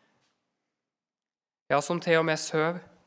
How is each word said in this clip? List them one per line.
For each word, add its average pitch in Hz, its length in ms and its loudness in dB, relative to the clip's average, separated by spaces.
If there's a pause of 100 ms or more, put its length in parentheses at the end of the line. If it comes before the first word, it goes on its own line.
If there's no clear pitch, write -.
(1700)
ja, 139 100 4
som 175 180 -4
til 165 200 4
og 160 100 2
med 156 100 0
søv. 160 380 -2 (300)